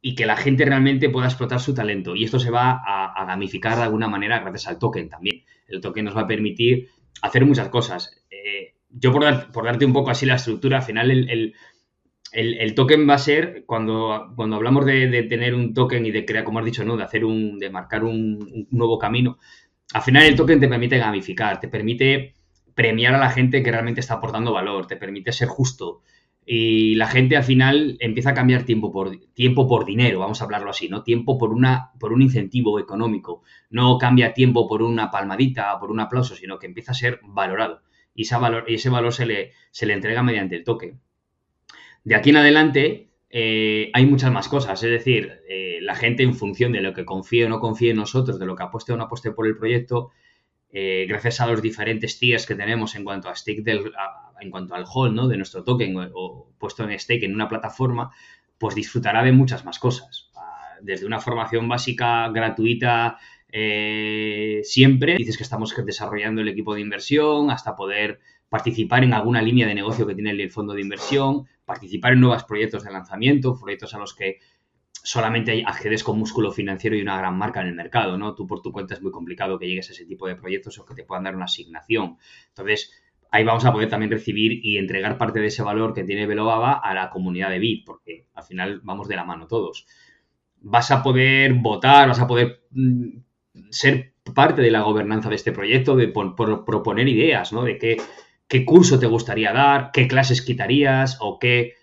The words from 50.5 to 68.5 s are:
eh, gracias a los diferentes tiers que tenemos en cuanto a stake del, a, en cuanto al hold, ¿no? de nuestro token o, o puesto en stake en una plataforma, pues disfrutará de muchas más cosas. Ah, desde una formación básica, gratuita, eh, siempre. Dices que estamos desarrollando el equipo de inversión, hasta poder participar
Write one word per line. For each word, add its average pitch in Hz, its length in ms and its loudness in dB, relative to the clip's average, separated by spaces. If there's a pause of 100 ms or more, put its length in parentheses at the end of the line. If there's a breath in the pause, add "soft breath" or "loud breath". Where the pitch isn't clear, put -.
eh, 95 380 -4
gracias 110 320 -4
a 117 80 0
los 113 120 0
diferentes 110 600 -6
tiers 120 260 0
que 104 80 -4
tenemos 104 400 -4
en 101 80 -12
cuanto 98 260 -10
a 87 60 -12
stake 107 300 -10
del, 107 340 -2
a, - 320 -12 (100)
en 95 120 -16
cuanto 92 240 -12
al 90 100 -10
hold, 123 280 0
¿no? 120 120 0
de 117 100 2
nuestro 92 280 -8
token 113 320 0
o, 90 180 -8
o - 440 -14
puesto 104 300 -8
en 101 80 -6
stake 117 280 -2
en 98 100 -4
una 107 140 -4
plataforma, 120 640 -4 (440 soft breath)
pues 107 200 -6
disfrutará 107 480 -2
de 127 80 6
muchas 127 320 4
más - 160 -14
cosas. - 560 -6
Ah, - 460 -18
desde 98 240 -8
una 110 120 -6
formación 117 500 -4
básica, 120 600 -2
gratuita, 117 880 0 (320 loud breath)
eh, 107 1120 -4
siempre. 135 540 4
Dices 113 200 -4
que - 60 -10
estamos 107 320 -8 (100)
desarrollando 104 560 -6
el 107 100 -2
equipo 104 220 -8
de 104 100 -6
inversión, 147 680 0
hasta 113 240 -6
poder 104 460 -4 (280 soft breath)
participar 117 540 0